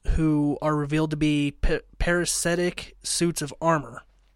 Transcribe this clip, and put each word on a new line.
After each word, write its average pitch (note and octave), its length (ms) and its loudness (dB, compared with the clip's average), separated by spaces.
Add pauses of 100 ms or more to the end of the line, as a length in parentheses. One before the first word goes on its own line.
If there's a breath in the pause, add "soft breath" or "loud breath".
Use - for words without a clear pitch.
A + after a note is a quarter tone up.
who D3+ 520 2
are D3+ 140 0
revealed D3+ 340 0
to D#3 80 -4
be D3 460 0
pa-, D#3+ 160 4 (180)
parasitic F3 1040 -2
suits - 400 -2
of C#3 180 -6
armor. D3 440 -2 (320)